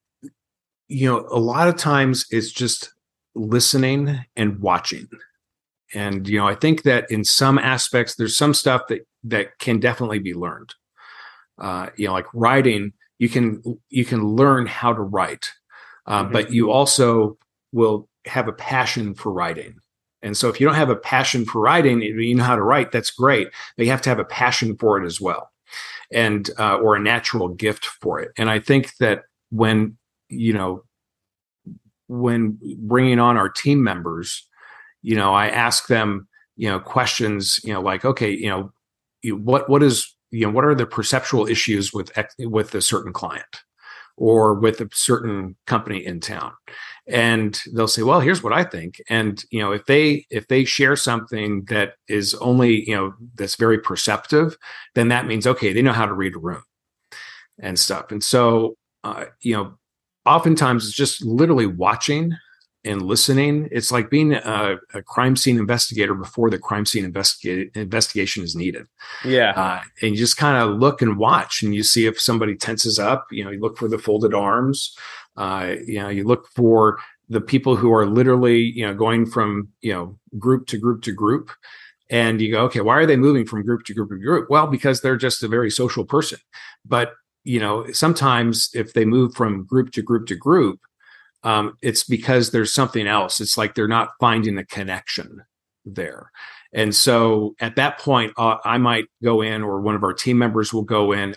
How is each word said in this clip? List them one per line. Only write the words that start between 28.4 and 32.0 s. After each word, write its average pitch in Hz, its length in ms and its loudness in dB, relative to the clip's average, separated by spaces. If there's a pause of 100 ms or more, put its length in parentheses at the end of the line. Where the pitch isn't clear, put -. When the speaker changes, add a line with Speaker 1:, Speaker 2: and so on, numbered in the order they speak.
Speaker 1:
I 107 120 2
think 135 380 2
that 107 260 2 (260)
when, 110 480 2 (320)
you 113 240 -2
know, 95 300 -4 (1200)